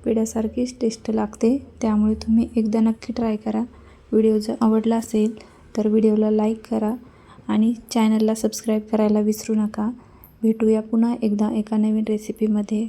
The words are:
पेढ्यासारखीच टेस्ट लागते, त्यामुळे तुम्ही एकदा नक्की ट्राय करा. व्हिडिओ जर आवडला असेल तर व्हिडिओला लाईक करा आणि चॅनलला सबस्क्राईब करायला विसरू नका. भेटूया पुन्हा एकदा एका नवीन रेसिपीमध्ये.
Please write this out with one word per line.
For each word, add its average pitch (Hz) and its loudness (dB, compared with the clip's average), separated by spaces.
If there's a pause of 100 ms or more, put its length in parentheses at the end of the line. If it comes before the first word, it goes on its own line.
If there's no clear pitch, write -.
पेढ्यासारखीच 220 -2
टेस्ट 226 -4
लागते, 220 0 (240)
त्यामुळे 214 2
तुम्ही 226 0
एकदा 220 0
नक्की 220 0
ट्राय 226 -2
करा. 214 -4 (500)
व्हिडिओ 220 4
जर 214 -4
आवडला 220 2
असेल 220 0 (380)
तर 214 0
व्हिडिओला 214 4
लाईक 214 0
करा 220 -2 (540)
आणि 220 2 (180)
चॅनलला 220 2
सबस्क्राईब 220 -2 (100)
करायला 214 2
विसरू 214 -2
नका. 214 -2 (520)
भेटूया 220 2
पुन्हा 226 0
एकदा 214 0
एका 220 -4
नवीन 214 0
रेसिपीमध्ये. 214 -2